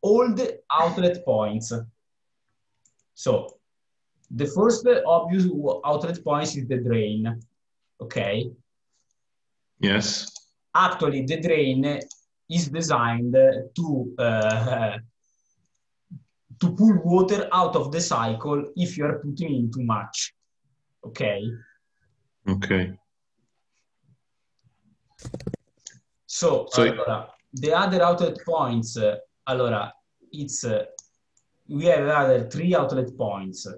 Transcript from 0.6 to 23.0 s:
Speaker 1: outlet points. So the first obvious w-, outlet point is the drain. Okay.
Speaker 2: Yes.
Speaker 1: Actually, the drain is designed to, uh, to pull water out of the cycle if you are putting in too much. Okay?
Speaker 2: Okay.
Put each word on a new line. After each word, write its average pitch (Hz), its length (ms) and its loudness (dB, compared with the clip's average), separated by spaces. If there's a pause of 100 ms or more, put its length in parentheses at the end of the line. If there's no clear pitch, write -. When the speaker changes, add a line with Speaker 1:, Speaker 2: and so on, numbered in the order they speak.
Speaker 1:
outlet 175 540 2
points. 110 480 -2 (1400)
So - 440 -2 (720)
the 127 160 -2
first 220 400 2 (200)
obvious 170 380 4
w-, 147 400 -2
outlet 156 380 -2
point 151 340 -2
is 123 120 -6
the 127 100 0
drain. 113 640 -2 (600)
Okay. 117 520 -4 (1300)
Speaker 2:
Yes. - 500 -2 (440)
Speaker 1:
Actually, 147 500 0
the 160 160 -4
drain 143 600 0 (480)
is 165 200 0
designed 120 640 0 (420)
to, 143 440 -2
uh, 113 800 0 (1600)
to 175 160 2
pull 208 260 8
water 185 500 2
out 175 220 2
of 143 160 0
the 160 100 -2
cycle 143 760 -2
if 180 200 -2
you 147 80 -2
are 143 140 -2
putting 147 340 -6
in 117 200 -2
too 131 100 -6
much. 107 500 -4 (720)
Okay? 104 380 -4 (1080)
Speaker 2:
Okay. 95 480 -2 (3250)